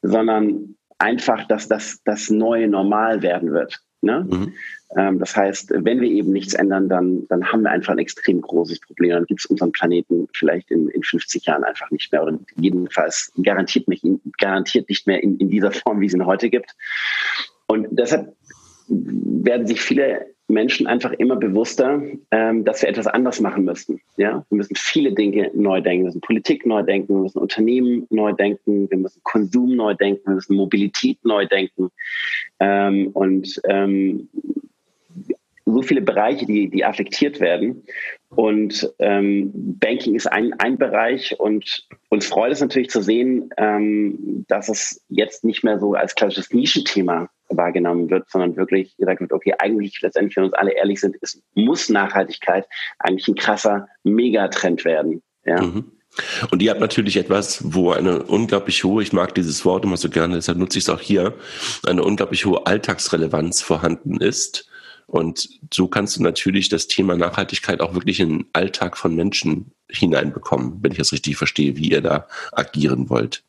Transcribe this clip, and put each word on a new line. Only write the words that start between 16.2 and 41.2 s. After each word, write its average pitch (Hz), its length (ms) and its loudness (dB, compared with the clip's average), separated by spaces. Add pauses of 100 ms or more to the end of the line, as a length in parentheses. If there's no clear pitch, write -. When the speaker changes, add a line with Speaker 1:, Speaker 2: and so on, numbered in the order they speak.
Speaker 1:
heute 98 240 2
gibt. - 240 -2 (960)
Und 107 240 2
deshalb - 420 0 (540)
werden 98 800 0
sich 110 120 -2
viele 127 540 0 (120)
Menschen 110 400 2
einfach 123 260 -2
immer 127 240 0
bewusster, 123 680 0 (280)
ähm, 113 360 2
dass - 160 0
wir - 80 2
etwas 107 160 -2
anders 120 340 0
machen 98 240 0
müssen. - 380 -4 (160)
Ja? 104 320 0
Wir 107 80 2
müssen 101 180 -4
viele 139 380 0
Dinge 101 400 2
neu 98 260 2
denken. 90 220 2
Wir 90 60 0
müssen 85 120 -6
Politik 117 460 0
neu 107 160 2
denken, 98 320 0
wir 95 80 2
müssen 95 160 -4
Unternehmen 120 720 0
neu 107 220 2
denken, 101 580 0
wir 95 80 0
müssen 95 240 -4
Konsum 123 520 2
neu 107 200 2
denken, 98 320 0
wir 98 80 2
müssen 95 200 0
Mobilität 98 680 0
neu 104 220 2
denken. 95 420 0 (720)
Ähm, 98 540 2
und, 95 500 0
ähm, 98 640 0 (1400)
so 113 140 4
viele 131 220 2
Bereiche, 107 420 2
die, 104 240 2
die - 160 0
affektiert 110 560 -2
werden. 95 440 0 (440)
Und, 107 680 0
ähm, 101 560 2
Banking 107 600 -2
ist - 160 0
ein, 107 300 0
ein 123 160 0
Bereich 123 640 0